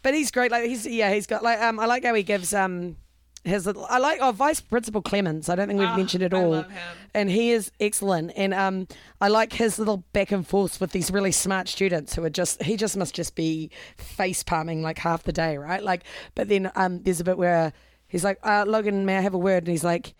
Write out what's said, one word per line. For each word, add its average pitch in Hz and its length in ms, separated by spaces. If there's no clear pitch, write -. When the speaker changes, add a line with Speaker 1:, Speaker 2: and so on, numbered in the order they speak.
Speaker 1:
But 269 100
he's 302 160
great. 247 220
Like, 233 140
he's, 233 200
yeah, 220 280
he's 202 120
got, 214 160
like, 233 200
um, 226 180
I 220 60
like 247 180
how 240 100
he 214 100
gives, 185 300
um, 180 440
his 180 180
little, 202 240
I 247 100
like, 294 220
oh, 262 100
Vice 277 300
Principal 220 400
Clemens. 165 480
I 175 60
don't 196 120
think 202 120
we've 196 100
Speaker 2:
Oh, 175 80
Speaker 1:
mentioned 180 260
at 180 100
Speaker 2:
I 185 80
Speaker 1:
all. 170 100
Speaker 2:
love 160 180
him. - 100
Speaker 1:
And 202 180
he 233 200
is 226 280
excellent. 196 560
And, 196 180
um, 190 340
I 196 80
like 220 240
his 226 260
little 208 240
back 196 180
and 190 160
forths 196 320
with 185 120
these 180 200
really 196 200
smart 185 360
students 175 480
who 170 80
are 160 60
just, 175 340
he 196 140
just 202 200
must 185 180
just 170 200
be 160 360
face - 460
palming, 160 380
like, 160 180
half 165 240
the 180 100
day, 160 240
right? 170 260
Like, 185 200
but 208 140
then, 196 260
um, 185 280
there's 180 160
a 175 40
bit 180 140
where 170 360
he's 175 160
like, 196 200
"Uh, 208 240
Logan, 208 380
may 190 120
I 190 40
have 190 120
a 185 60
word?" 180 240
And 165 80
he's 160 120
like, 170 360